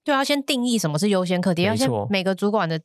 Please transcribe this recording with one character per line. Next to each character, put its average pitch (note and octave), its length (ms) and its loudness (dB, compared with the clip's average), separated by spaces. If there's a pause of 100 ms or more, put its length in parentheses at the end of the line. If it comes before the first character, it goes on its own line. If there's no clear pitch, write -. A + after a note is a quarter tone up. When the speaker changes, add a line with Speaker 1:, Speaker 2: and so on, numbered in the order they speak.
Speaker 1:
对 D4 100 2
啊， C4+ 40 2
要 C#4 60 2
先 C#4+ 200 0
定 B3+ 200 -2
义 A#3 140 2
什 E3+ 100 -2
么 D3 80 -2
是 F#3+ 120 0
优 F#3 160 2
先 F3+ 160 0
课 F#3 120 2
题， E3+ 140 2
Speaker 2:
没 A3 100 0
错。 B3 80 0
Speaker 1:
要 A2 200 0
先 A#2+ 80 -4
每 F#3+ 100 0
个 F#3+ 100 0
主 G3+ 160 -2
管 G3+ 200 0
的 D#3+ 160 -2